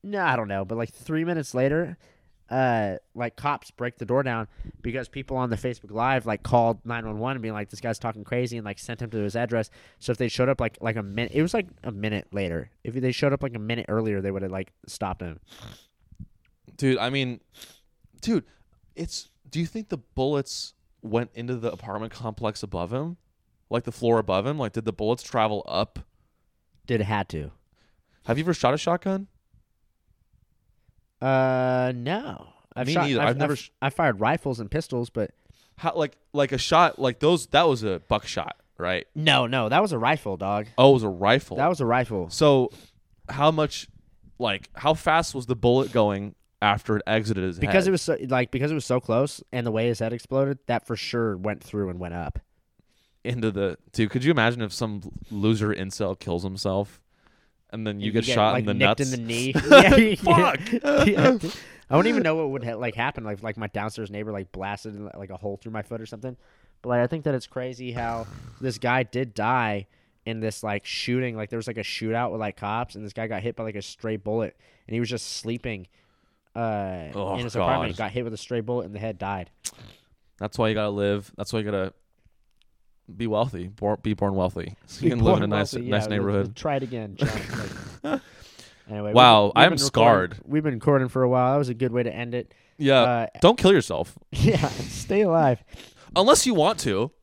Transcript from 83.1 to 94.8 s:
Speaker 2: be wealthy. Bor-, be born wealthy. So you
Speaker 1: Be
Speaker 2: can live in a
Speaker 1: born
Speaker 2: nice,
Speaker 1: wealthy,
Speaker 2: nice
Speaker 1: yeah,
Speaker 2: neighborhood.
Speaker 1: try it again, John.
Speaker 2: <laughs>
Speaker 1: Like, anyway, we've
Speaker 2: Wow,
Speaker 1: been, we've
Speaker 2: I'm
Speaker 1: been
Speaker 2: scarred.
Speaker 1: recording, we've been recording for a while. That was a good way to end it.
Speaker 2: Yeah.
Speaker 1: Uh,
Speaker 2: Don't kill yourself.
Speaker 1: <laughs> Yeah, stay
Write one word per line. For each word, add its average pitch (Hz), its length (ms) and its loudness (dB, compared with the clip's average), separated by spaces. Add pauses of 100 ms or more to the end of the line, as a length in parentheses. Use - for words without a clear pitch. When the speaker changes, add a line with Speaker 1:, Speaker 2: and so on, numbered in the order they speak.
Speaker 2:
be 113 120 -6
wealthy. 107 420 -2
Bor-, 104 260 -2
be 107 180 -4
born 98 220 0
wealthy. 92 400 -2 (120)
So - 180 -10
you 165 60 6
Speaker 1:
Be 120 40 0
Speaker 2:
can 117 80 -2
live 180 140 8
in 107 60 2
a 104 40 0
Speaker 1:
born - 20 -2 (120)
Speaker 2:
nice, 98 120 -2
Speaker 1:
wealthy, 120 160 -6
Speaker 2:
nice 104 140 2
Speaker 1:
yeah, 107 60 -2
Speaker 2:
neighborhood. 98 440 0
Speaker 1:
try 147 220 -2
it 135 80 -2
again, 110 320 -8
John. 139 140 0 (760)
Speaker 2:
<laughs> 285 180 -2 (680)
Speaker 1:
Like, 107 40 -8
anyway, 104 160 -6
we've 110 60 -2
Speaker 2:
Wow, 120 260 12
Speaker 1:
been, 104 60 6
we've 123 180 8
Speaker 2:
I'm 185 60 6
Speaker 1:
been - 80 0
Speaker 2:
scarred. 110 520 6
Speaker 1:
recording, - 220 -12
we've 151 100 0
been 147 120 -2
recording 131 340 2
for 131 140 0
a 123 40 4
while. 127 240 2
That 143 60 2
was 139 100 0
a 123 60 -4
good 120 180 -2
way 120 120 0
to 104 120 -4
end 120 180 -8
it. - 200 -8 (240)
Speaker 2:
Yeah. 135 240 6
Speaker 1:
Uh, 117 260 2 (140)
Speaker 2:
Don't 226 160 8
kill 190 160 6
yourself. 87 520 0
Speaker 1:
<laughs> - 60 -20
Yeah, 180 380 2
stay - 540 -2